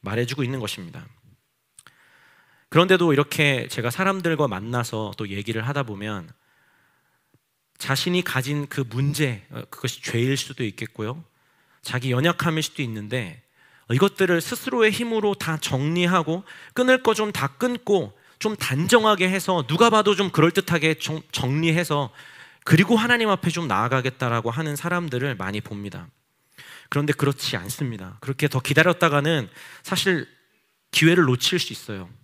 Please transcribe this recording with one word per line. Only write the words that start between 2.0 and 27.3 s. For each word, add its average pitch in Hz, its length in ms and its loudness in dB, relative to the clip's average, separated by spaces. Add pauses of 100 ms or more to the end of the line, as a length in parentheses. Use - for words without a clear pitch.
그런데도 175 440 6
이렇게 139 560 2
제가 120 220 -4
사람들과 170 580 -2
만나서 110 680 -4
또 107 120 -8
얘기를 110 400 -6
하다 139 160 -4
보면 101 440 -8 (1500)
자신이 180 440 -2
가진 143 460 -4
그 139 200 -4
문제, 135 600 -2
어, 117 180 -12
그것이 - 340 -8
죄일 127 340 0
수도 131 280 -8
있겠고요. 113 580 -8 (600)
자기 127 300 -4
연약함일 160 500 2
수도 - 200 -8
있는데 110 600 -8 (480)
이것들을 175 500 2
스스로의 233 500 0
힘으로 220 440 -2
다 160 240 -4
정리하고 170 840 0 (300)
끊을 254 280 4
거 226 100 4
좀 214 200 -2
다 135 160 -4
끊고 196 680 -2 (220)
좀 - 180 -2
단정하게 190 720 4
해서 185 380 0
누가 233 240 4
봐도 208 240 4
좀 180 160 0
그럴듯하게 160 640 2
정-, 156 360 -8
정리해서 151 800 0 (540)
그리고 208 320 6
하나님 233 320 2
앞에 185 220 0
좀 170 160 -4
나아가겠다라고 117 840 0
하는 147 260 -6
사람들을 143 600 -4
많이 95 240 -6
봅니다. 98 480 -12 (800)
그런데 147 240 0
그렇지 - 440 -2